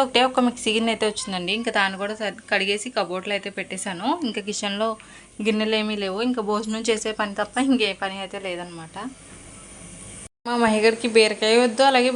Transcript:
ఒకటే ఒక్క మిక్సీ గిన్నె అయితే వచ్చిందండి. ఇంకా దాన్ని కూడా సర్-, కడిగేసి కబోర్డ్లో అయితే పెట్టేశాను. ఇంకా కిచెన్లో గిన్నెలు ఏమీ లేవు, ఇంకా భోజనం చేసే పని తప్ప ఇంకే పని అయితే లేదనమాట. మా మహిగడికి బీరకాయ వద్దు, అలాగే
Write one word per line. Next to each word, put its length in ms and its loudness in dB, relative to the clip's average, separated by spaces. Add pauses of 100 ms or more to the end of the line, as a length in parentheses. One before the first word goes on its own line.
ఒకటే 240 2
ఒక్క 180 -2
మిక్సీ 300 -2
గిన్నె 180 0
అయితే 180 -2
వచ్చిందండి. 480 -4
ఇంకా 200 -4
దాన్ని 240 0
కూడా 180 -4
సర్-, 180 -6 (120)
కడిగేసి 440 0
కబోర్డ్లో 400 -2
అయితే 220 -6
పెట్టేశాను. 500 -6 (200)
ఇంకా 200 -4
కిచెన్లో 400 -2 (600)
గిన్నెలు 340 2
ఏమీ 140 -2 (100)
లేవు, 140 -4 (100)
ఇంకా 200 -2
భోజనం 380 -2
చేసే 320 0
పని 220 -4
తప్ప 160 -6 (140)
ఇంకే 200 2 (100)
పని 220 -4
అయితే 240 -10
లేదనమాట. 500 -10 (1500)
మా 160 -2
మహిగడికి 520 4
బీరకాయ 460 6
వద్దు, 280 4
అలాగే 260 6